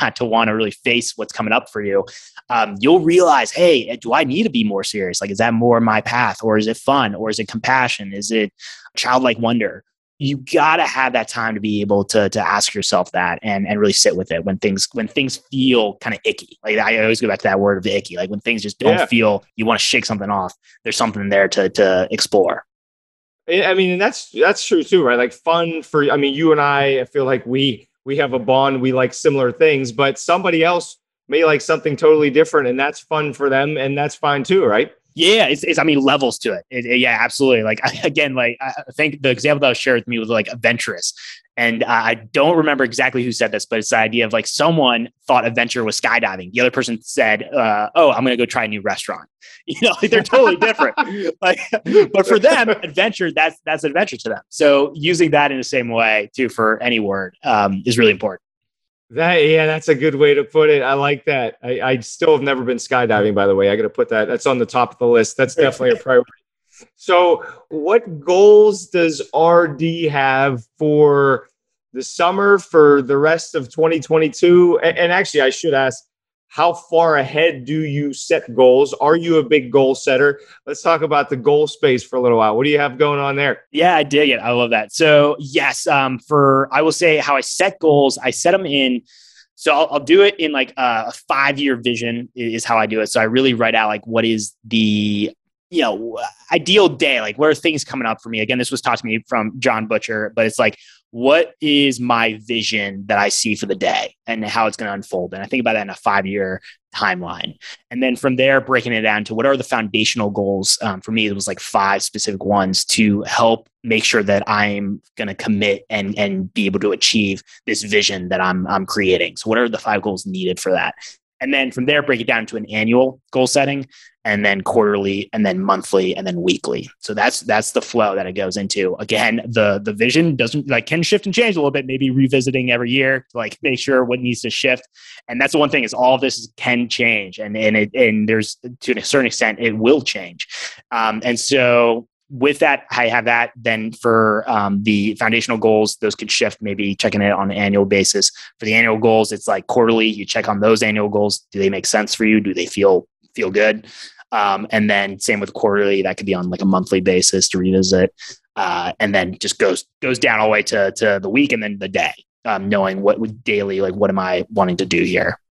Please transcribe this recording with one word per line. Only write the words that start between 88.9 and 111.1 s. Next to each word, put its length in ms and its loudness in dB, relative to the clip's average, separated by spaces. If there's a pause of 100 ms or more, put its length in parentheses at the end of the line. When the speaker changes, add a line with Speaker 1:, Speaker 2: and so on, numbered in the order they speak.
Speaker 1:
so 180 -2
I'll, 200 2
I'll 80 -2
do 220 4
it 180 4
in, 100 -2
like, 260 -4
uh, 300 0
a 60 -12 (160)
five-year 480 0
vision 600 -4
i-, 40 -10
is 240 -4
how 140 2
I 80 2
do 140 -2
it. 60 0
So 140 0
I 40 2
really 300 2
write 220 0
out, 100 2
like, 180 -4
what 200 0
is 280 -2 (120)
the 680 0 (400)
you 120 -2
know, 360 -4 (340)
ideal 360 4
day, 320 0
like, 180 -8
what 100 2
are 60 2
things 300 -4
coming 220 -8
up 140 -4
for 80 -18
me? 120 -6
Again, 180 -2
this 140 -4
was 80 -6
taught 180 -2
to 80 -10
me 220 -4
from 300 -2
John 280 -2
Butcher, 480 -4
but 120 2
it's 120 -6
like, 180 2 (360)
what 480 2
is 400 2
my 440 0
vision 640 -6
that 120 0
I 100 2
see 260 -2
for 120 -8
the 80 -2
day 400 -4 (120)
and 180 -6
how 220 0
it's 100 -4
gonna 160 -8
unfold? 400 -8
And 100 -12
I 40 -12
think 140 -4
about 140 0
that 80 -2
in 80 -10
a 40 -12
five-year 640 -2 (340)
timeline. 640 -6 (340)
And 120 -4
then 140 0
from 180 -2
there, 260 2
breaking 320 -2
it 100 -2
down 220 0
to 100 -10
what 120 0
are 100 2
the 80 -4
foundational 640 -2
goals? 520 -2
Um, 180 -6
for 120 -10